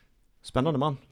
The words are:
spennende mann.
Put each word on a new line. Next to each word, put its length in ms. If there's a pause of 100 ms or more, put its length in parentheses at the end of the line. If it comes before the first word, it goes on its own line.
(440)
spennende 360
mann. 180 (140)